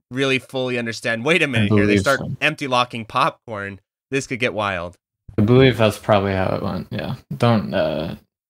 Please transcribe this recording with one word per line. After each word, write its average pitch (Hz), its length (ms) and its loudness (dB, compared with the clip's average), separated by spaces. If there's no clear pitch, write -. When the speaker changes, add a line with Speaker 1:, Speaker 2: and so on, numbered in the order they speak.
Speaker 1:
really 131 280 0
fully 127 380 -6
understand, 113 460 -4
"Wait 165 180 2
a 151 40 2
Speaker 2:
I - 20 -4
Speaker 1:
minute 110 240 0
here, 104 140 4
they 104 80 2
Speaker 2:
believe 101 80 4
Speaker 1:
start 135 180 2
Speaker 2:
so. 143 120 -8
Speaker 1:
empty 151 260 -2
locking 123 380 -2
popcorn. 107 760 -4
This 135 160 -4
could 123 120 -8
get 113 140 -2
wild." 92 440 -4
Speaker 2:
I 107 60 4
believe 123 340 6
that's 110 220 2
probably 98 340 2
how 95 220 0
it - 80 -6
went, - 280 -6
yeah. - 240 -6
Don't, 113 360 2
uh, 78 420 -2